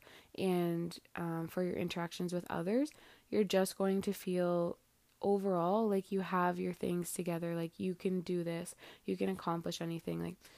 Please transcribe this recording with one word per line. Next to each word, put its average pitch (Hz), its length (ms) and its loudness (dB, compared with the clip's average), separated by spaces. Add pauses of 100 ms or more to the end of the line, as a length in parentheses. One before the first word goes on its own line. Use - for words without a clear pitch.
(380)
and, 170 600 0 (180)
um, 165 320 -2
for 185 140 -2
your 175 120 0
interactions 170 580 -4
with 175 160 -2
others, 208 420 0 (380)
you're 208 160 4
just 190 320 2
going 196 260 2
to 202 100 0
feel 175 680 0 (420)
overall 196 680 4
like 196 240 2
you 190 80 2
have 180 400 2
your 180 140 -2
things 175 380 -2
together, 170 440 -2
like 165 240 -4
you 185 140 0
can 185 260 0
do 175 240 -2
this, 170 300 -6 (300)
you 190 120 -2
can 190 120 0
accomplish 170 520 -2
anything. 165 420 -4
Like, 175 140 -6 (220)